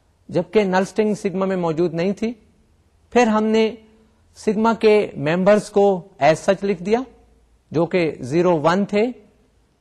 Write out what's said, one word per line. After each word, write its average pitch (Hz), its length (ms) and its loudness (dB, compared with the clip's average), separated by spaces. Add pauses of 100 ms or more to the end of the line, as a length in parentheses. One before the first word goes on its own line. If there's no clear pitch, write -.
(300)
جبکہ 180 340 0
null 185 180 0
string 214 320 -2
سگما 190 320 -4
میں 190 100 -2
موجود 170 380 -2
نہیں 175 180 -2
تھی۔ 220 220 -6 (760)
پھر 240 160 4
ہم 214 160 2
نے 220 320 0 (600)
سگما 220 380 0
کے 214 440 2
ممبرز 185 520 2
کو 196 380 0 (140)
as 143 80 4
such 190 340 0
لکھ 190 200 -4
دیا، 220 180 0 (680)
جو 165 140 0
کہ 170 340 0
زیرو 165 400 0
ون 175 260 0
تھے۔ 208 200 0 (760)